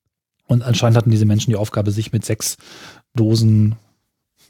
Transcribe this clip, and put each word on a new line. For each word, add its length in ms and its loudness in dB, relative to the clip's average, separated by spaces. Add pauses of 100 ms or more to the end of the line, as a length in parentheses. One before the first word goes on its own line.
(460)
Und 160 0
anscheinend 340 2
hatten 140 2
diese 140 2
Menschen 260 0
die 60 -2
Aufgabe, 340 -4
sich 220 -6
mit 120 -4
sechs 320 -8 (580)
Dosen 600 2 (720)